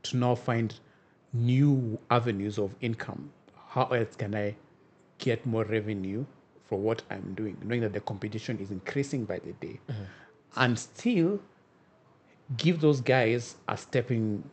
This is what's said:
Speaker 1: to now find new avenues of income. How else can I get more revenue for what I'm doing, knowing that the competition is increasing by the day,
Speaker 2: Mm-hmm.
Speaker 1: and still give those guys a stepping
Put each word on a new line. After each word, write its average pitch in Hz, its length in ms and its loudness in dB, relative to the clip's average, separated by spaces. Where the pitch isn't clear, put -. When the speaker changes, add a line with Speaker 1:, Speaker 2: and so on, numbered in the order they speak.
Speaker 1:
to - 140 -2
now 123 180 4
find 113 400 -2
new 123 680 4
avenues 107 480 2
of 101 220 -2
income. 117 500 -6
How 127 160 2
else 117 320 -2
can 107 180 -4
I 104 200 -2
get 117 280 -2
more 113 180 0
revenue 104 640 -2
for 104 120 -4
what 110 320 0
I'm 95 260 -8
doing, 107 280 -6
knowing 117 180 -2
that 104 120 0
the 101 80 -4
competition 107 580 -6
is 98 100 -8
increasing 131 540 -4
by 92 160 -4
the - 140 -12
day, - 140 -12
Speaker 2:
Mm-hmm. 107 140 -6
Speaker 1:
and 120 200 4
still 202 600 0
give 165 240 4
those 147 200 6
guys 120 540 4
a - 100 -2
stepping 113 760 0